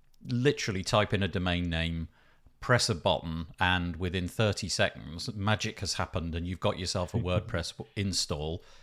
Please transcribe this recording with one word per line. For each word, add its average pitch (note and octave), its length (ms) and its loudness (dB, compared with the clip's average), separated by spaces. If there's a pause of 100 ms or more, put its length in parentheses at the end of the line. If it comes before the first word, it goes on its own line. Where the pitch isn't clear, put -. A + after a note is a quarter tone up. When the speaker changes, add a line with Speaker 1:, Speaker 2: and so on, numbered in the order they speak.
(280)
Speaker 1:
literally A#2+ 560 2
type G#2+ 280 2
in G2+ 120 2
a G2 40 2
domain F2 440 0
name, E2 380 -2 (500)
press - 280 2
a A2+ 60 2
button, E2 540 0 (120)
and F2+ 360 2
within F2+ 320 -2
thirty G2+ 420 0
seconds, E2+ 640 -2
magic G#2+ 460 0
has - 160 -2
happened E2 400 -2
and E2+ 120 -2
you've F2+ 120 -4
got - 180 0
yourself F2+ 380 -2
a - 20 4
Speaker 2:
<laughs> F2+ 120 0
Speaker 1:
WordPress F2+ 460 0
w-, - 200 -14
install. E2+ 680 -2 (200)